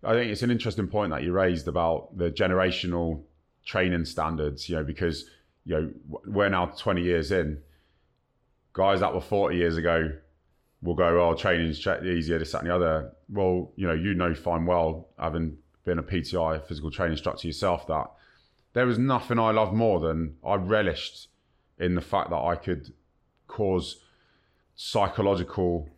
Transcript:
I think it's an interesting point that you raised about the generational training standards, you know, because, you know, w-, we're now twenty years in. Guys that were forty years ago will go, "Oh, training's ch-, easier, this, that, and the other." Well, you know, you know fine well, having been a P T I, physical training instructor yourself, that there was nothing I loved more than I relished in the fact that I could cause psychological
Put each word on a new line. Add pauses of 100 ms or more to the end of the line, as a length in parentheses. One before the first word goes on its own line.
I
think
it's
an
interesting
point
that
you
raised
about
the
generational (440)
training
standards,
you
know,
because, (400)
you
know, (180)
w-,
we're
now
twenty
years
in. (1120)
Guys
that
were
forty
years
ago (720)
will
go,
"Oh,
training's
ch-,
easier,
this,
that,
and
the
other." (160)
Well,
you
know,
you
know
fine
well, (100)
having (260)
been
a
P
T
I,
physical
training
instructor
yourself,
that (640)
there
was
nothing
I
loved
more
than
I
relished (500)
in
the
fact
that
I
could (560)
cause (800)
psychological